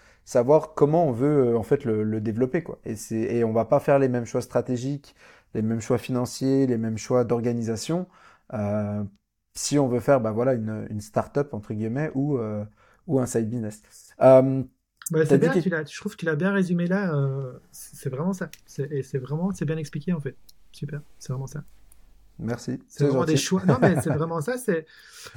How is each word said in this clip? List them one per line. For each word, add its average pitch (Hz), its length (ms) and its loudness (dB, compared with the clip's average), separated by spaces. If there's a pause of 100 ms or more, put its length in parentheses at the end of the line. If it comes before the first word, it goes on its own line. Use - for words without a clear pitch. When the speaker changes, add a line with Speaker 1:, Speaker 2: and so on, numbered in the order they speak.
(240)
Speaker 1:
savoir 139 500 4
comment 156 340 4
on 127 40 0
veut, 131 360 4
euh, 117 100 4
en 110 60 -2
fait, - 200 0
le, 107 200 0
le 107 160 -2
développer, 123 420 -2
quoi. - 220 -12
Et 117 100 -6
c'est, 113 220 -8
et 113 260 0
on 110 100 0
va 113 120 2
pas 139 160 4
faire 139 180 4
les 135 100 4
mêmes 123 180 -2
choix 123 140 -4
stratégiques, 127 760 -4 (380)
les 110 80 -2
mêmes 113 180 -2
choix 120 180 0
financiers, 131 720 0
les 117 100 0
mêmes 113 200 -4
choix 123 260 2
d'organisation, 117 800 -2 (460)
euh, 104 500 -2 (520)
si - 240 -2
on 135 100 4
veut 120 120 0
faire, 135 200 4
bah 110 100 -2
voilà, 123 240 0
une, 107 360 -6
une 107 100 -6
start-up, 139 540 -4
entre 110 200 -8
guillemets, 117 400 -4
ou, 139 240 0
euh, 107 260 -4 (420)
ou 135 120 0
un 123 80 0
side 113 240 -2
business. 110 320 -8 (380)
Euh, 131 420 8 (480)
Speaker 2:
Bah, 160 160 2
Speaker 1:
T'as - 0 -
Speaker 2:
c'est 139 120 6
Speaker 1:
dit 247 120 4
Speaker 2:
bien, - 20 2
Speaker 1:
que 190 60 2
Speaker 2:
tu 175 100 2
l'as, 160 160 -2
je - 140 -14
trouve 208 140 -8
que - 60 -18
tu - 80 -8
l'as 156 100 2
bien 185 160 0
résumé 175 340 0
là, 185 280 0
euh, 135 440 -4 (140)
c'est, - 240 -20
c'est - 140 -8
vraiment 156 220 -4
ça. 180 180 -8 (160)
C'est, 139 260 -8
et 139 100 -4
c'est 139 160 -8
vraiment, 156 340 -4
c'est 185 120 -6
bien 160 120 -2
expliqué, 160 360 -6
en 160 80 -2
fait. 139 160 -10 (360)
Super, 143 300 -10 (160)
c'est - 140 -10
vraiment 131 160 -6
ça. 143 160 -12 (760)
Speaker 1:
Merci, 120 480 -6
Speaker 2:
C'est - 120 -14
Speaker 1:
c'est 143 60 4
Speaker 2:
vraiment 131 180 2
des 151 120 2
Speaker 1:
gentil. - 0 -
Speaker 2:
choix. 185 300 0
Non, 185 140 4
mais 180 160 4
Speaker 1:
<laughs> - 0 -
Speaker 2:
c'est 143 140 0
vraiment 160 300 -2
ça, 247 180 -4
c'est... 170 280 -2 (500)